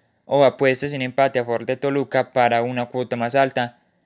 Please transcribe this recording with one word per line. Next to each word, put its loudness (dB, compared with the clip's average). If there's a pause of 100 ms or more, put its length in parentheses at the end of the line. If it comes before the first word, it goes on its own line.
(260)
o 2
apuestas 2
sin -6
empate 0
a -2
favor -4
de -4
Toluca -2
para 2
una -4
cuota -6
más -4
alta. 0 (260)